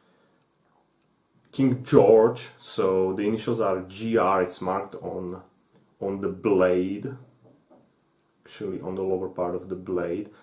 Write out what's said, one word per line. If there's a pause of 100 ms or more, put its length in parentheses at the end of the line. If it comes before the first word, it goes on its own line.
(1500)
King
George, (100)
so
the
initials
are
G
R,
it's
marked
on, (600)
on
the
blade, (1300)
actually
on
the
lower
part
of
the
blade. (140)